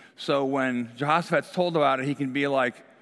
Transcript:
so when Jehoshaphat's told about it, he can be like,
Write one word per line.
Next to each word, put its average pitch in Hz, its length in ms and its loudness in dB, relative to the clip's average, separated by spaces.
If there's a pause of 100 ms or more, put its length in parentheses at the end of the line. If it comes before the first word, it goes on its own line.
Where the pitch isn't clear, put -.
(160)
so 139 300 -2
when 127 500 -2
Jehoshaphat's 156 540 0
told 175 260 0
about 135 240 4
it, 131 60 -4
he 143 80 -2
can 135 180 -4
be 143 140 0
like, 131 300 0 (240)